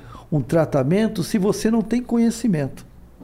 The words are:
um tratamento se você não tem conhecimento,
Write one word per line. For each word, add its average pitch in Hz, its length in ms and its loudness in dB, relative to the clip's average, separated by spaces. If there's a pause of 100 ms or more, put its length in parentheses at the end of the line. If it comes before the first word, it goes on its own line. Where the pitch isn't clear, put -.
(320)
um 151 80 0
tratamento 160 840 0
se 226 140 -2
você 208 320 2
não 226 120 2
tem 240 200 -2
conhecimento, 226 840 0 (380)